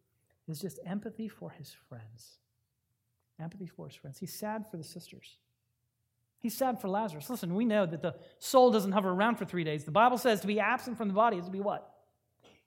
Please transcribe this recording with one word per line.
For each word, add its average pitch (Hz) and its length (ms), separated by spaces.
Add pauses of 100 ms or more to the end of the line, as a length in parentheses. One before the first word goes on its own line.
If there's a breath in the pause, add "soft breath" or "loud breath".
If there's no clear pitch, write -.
(460)
is 156 140
just 180 260
empathy 208 400
for 170 240
his - 240 (140)
friends. 113 500 (1000)
Empathy 170 260
for 160 220
his - 80
friends. 139 220
He's - 140
sad 214 380
for 185 60
the 160 80
sisters. - 540 (1000)
He's 220 160
sad 254 240
for 202 80
Lazarus. 185 420
Listen, 180 240
we 220 100
know 208 220
that 165 160
the 170 140 (240 loud breath)
soul 254 320
doesn't 202 180
hover 190 200
around 214 260
for 202 80
three 175 180
days. 151 220
The 156 80
Bible 240 260
says 226 220
to 190 80
be 208 100
absent 233 400
from 226 80
the 196 80
body 220 220
is 175 80
to 185 80
be 190 80
what? 196 280 (800 soft breath)